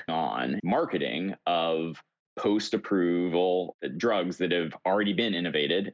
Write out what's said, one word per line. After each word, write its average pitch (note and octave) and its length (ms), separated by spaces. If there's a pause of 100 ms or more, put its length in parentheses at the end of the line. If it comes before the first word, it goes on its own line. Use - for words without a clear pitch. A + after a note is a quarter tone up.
on B1+ 540
marketing F2+ 760 (100)
of E2 560 (360)
post-approval F2+ 1400 (200)
drugs F#2 420
that F2 140
have E2+ 200 (140)
already G2+ 260
been G#2 220
innovated E2+ 600